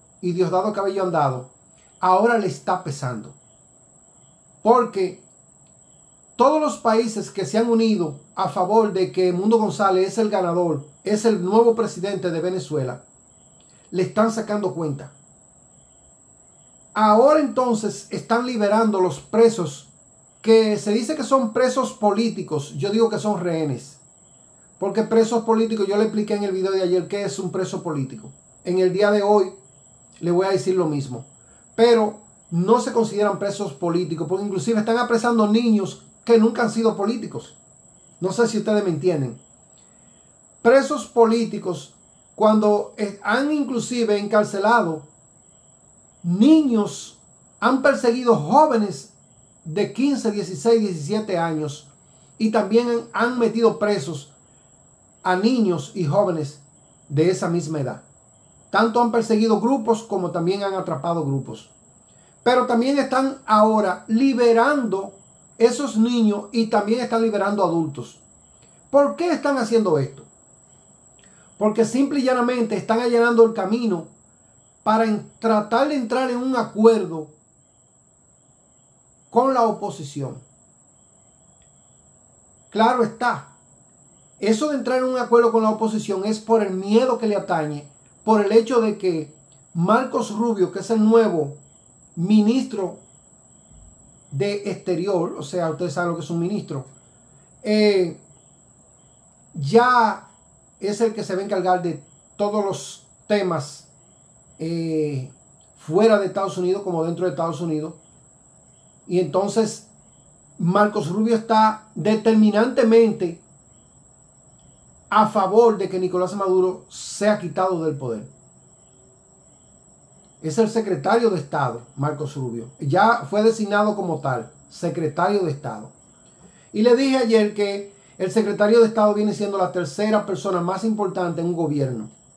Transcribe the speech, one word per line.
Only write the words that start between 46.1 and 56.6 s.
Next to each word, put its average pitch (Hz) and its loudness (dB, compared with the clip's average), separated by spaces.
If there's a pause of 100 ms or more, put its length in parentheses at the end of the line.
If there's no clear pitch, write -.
niños, 220 2 (420)
han 262 2
perseguido 240 2
jóvenes 214 2 (540)
de 170 -4
quince, 254 0
dieciséis, 202 0
diecisiete 196 -4
años 156 -4 (520)
y 220 0
también 220 2
han, 233 -4
han 240 -2
metido 226 2
presos 170 -4 (920)
a 185 0
niños 202 0
y 180 -4
jóvenes 170 -2 (500)